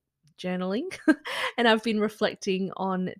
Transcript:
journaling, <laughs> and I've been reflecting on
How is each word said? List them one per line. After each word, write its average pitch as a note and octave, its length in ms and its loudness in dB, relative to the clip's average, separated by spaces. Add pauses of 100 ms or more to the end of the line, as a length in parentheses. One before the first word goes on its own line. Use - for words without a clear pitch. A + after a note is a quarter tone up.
(380)
journaling, F#3 580 -4 (120)
<laughs> - 500 0
and A#3+ 80 4
I've A3+ 160 6
been G#3+ 160 0
reflecting G3+ 800 -2
on F#3 440 -2